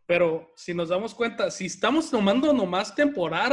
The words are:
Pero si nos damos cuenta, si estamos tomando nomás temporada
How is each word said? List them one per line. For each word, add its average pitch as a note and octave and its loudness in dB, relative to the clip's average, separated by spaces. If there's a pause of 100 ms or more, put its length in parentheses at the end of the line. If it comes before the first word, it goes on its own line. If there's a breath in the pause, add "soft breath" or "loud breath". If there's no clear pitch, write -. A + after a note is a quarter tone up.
Pero E3+ 0
si - -10
nos E3+ -4
damos G#3 -2
cuenta, A3+ -2
si - -10
estamos C#4 -2
tomando B3 4
nomás G3 0
temporada B3+ 0